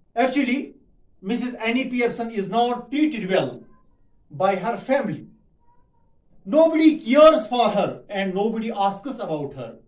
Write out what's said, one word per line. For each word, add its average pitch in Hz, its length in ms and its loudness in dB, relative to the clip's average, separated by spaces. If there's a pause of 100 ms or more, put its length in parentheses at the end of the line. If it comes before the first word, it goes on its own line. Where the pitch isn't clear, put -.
(160)
Actually, 254 600 0 (460)
Missus 240 340 -4
Annie 233 340 -4
Pearson 240 420 -4
is 196 180 -6
not 240 400 -2
treated 233 400 -2
well 135 340 -2 (680)
by 190 260 0
her 202 220 -4
family. 226 500 -4 (1200)
Nobody 311 540 4
cares 294 480 6
for 233 220 0
her 196 400 -2
and 190 240 -4
nobody 220 380 -2
asks 202 480 -4
about 156 340 -8
her. 113 240 -14 (100)